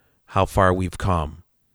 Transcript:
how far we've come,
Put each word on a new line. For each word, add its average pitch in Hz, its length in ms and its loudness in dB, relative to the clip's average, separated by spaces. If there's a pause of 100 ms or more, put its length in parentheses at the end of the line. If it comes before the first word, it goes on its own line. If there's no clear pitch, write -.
(260)
how 95 180 0
far 92 280 2
we've 92 260 -4
come, 82 440 -4 (320)